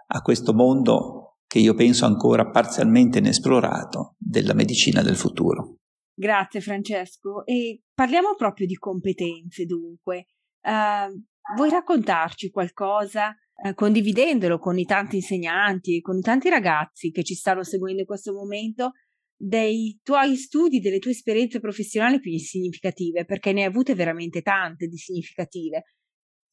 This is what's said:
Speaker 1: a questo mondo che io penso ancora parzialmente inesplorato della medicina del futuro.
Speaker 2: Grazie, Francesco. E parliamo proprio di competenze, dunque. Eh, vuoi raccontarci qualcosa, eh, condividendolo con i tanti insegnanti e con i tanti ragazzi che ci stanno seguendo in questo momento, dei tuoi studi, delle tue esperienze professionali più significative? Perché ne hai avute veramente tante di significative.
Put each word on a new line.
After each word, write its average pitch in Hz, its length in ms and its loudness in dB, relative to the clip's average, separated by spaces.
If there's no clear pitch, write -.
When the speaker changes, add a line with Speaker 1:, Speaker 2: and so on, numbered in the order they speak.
Speaker 1:
a - 160 -4
questo 123 320 2
mondo 247 840 2
che - 120 2
io 110 140 8
penso 120 320 4
ancora 117 440 4
parzialmente 117 680 4
inesplorato - 1000 0
della - 360 0
medicina - 480 2
del - 140 2
futuro. - 640 -2
Speaker 2:
Grazie, 196 460 -2
Francesco. 196 840 -6
E 240 380 -4
parliamo 339 420 2
proprio 202 320 -2
di 185 80 -4
competenze, 175 920 -6
dunque. 175 640 -8
Eh, 208 460 0
vuoi 294 140 2
raccontarci 208 840 0
qualcosa, 208 840 -2
eh, 196 100 -4
condividendolo 208 880 2
con 180 180 -2
i 180 80 -2
tanti 202 320 0
insegnanti 185 800 -2
e 175 40 -4
con 185 160 -4
i 190 40 -2
tanti 254 280 2
ragazzi 175 640 0
che 165 120 -4
ci 180 120 -8
stanno 185 280 -2
seguendo 190 380 -4
in 190 60 -6
questo 202 260 -10
momento, 214 580 -6
dei 220 680 -2
tuoi 277 320 2
studi, 285 440 0
delle 196 200 0
tue 233 120 -2
esperienze 233 480 -2
professionali 214 600 0
più 170 180 -6
significative? 175 880 -6
Perché 196 260 -4
ne 202 100 0
hai 196 60 0
avute 247 280 0
veramente 170 460 -4
tante 175 460 -4
di 170 100 -14
significative. 165 840 -10